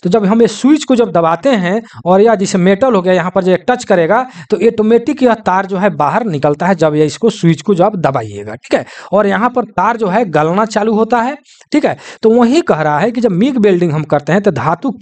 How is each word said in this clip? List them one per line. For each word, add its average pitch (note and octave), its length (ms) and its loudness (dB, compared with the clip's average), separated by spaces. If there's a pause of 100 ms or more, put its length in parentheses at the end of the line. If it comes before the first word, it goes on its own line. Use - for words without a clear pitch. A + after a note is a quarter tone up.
तो F3+ 60 -2
जब G#3 160 2
हम A3+ 160 2
इस A3 200 0
स्विच D4+ 220 2
को C4 120 0
जब A3+ 160 0
दबाते E3+ 440 0
हैं F#3+ 260 -2 (240)
और F#3 160 4
या A3+ 140 4
जैसे G3 220 -2
मेटल G3 360 2
हो F#3+ 80 2
गया F#3 120 0
यहाँ F3+ 180 -2
पर F#3+ 120 -2
जो F#3 80 2
एक F3+ 160 0
टच B3 160 -2
करेगा G3 420 0 (240)
तो - 80 0 (100)
ऑटोमेटिक A#3 560 0
यह A#3+ 100 4 (120)
तार F#3+ 200 0
जो F#3+ 120 -6
है G3+ 180 0
बाहर D3+ 300 -2
निकलता D3+ 420 -2
है G3 80 2
जब D#3 200 0
ये D3+ 100 2
इसको F3+ 260 -2
स्विच E3 300 0
को G3+ 140 0
जब G3 220 0
दबाइएगा, A2 580 -4
ठीक - 180 -10
है। - 120 -2 (260)
और G3+ 160 2
यहाँ G3 220 0
पर B3 180 -4
तार G#3+ 300 -2
जो G#3+ 100 -2
है G3+ 200 0
गलना E3 400 0
चालू A3 280 -2
होता A3+ 260 0
है, C#4 160 -4 (340)
ठीक D4 140 2
है। D#3+ 120 -2 (260)
तो A3 80 4
वही B3 320 4
कह D#3+ 180 -2
रहा D3+ 180 0
है A3 120 -2
कि A#3 100 -4
जब A3+ 120 0
मिग B3+ 260 0
वेल्डिंग F3 320 2
हम D3+ 140 -2
करते D3+ 280 -2
हैं G3+ 80 2
तो G3+ 120 0
धातु E3 380 -4 (100)